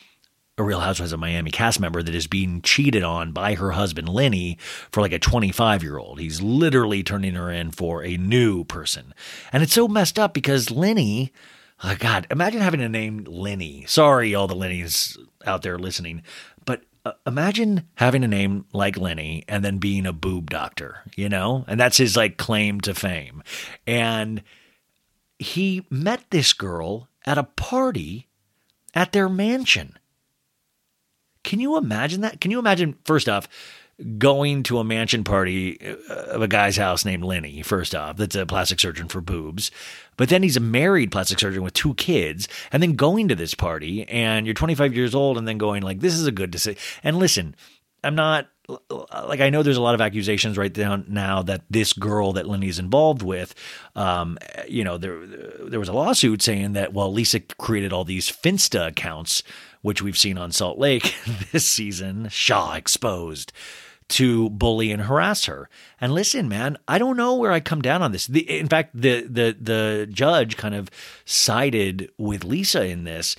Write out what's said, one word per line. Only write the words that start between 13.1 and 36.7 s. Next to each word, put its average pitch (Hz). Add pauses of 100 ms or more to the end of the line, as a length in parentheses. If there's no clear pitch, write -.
Lenny. 85
Sorry, 131
all 98
the 92
Lennys 90 (300)
out 95
there 90
listening, 87 (420)
but, - (220)
uh, 107 (140)
imagine 196
having 127
a 120
name 98
like 101
Lenny 80
and 101
then 98
being 98
a 92
boob 85
doctor, - (160)
you 101
know? 101
And 110
that's 123
his, 110
like, 107
claim 104
to 98
fame. 95 (440)
And 113 (960)
he 185
met 165
this 151
girl 92 (160)
at 143
a 143
party 131 (640)
at 180
their 196
mansion. 196 (1500)
Can 202
you 277
imagine 156
that? 214
Can 180
you 233
imagine, 185
first 156
off, 101 (680)
going 139
to 123
a 113
mansion 110
party, 92
uh, -
of -
a 107
guy's 101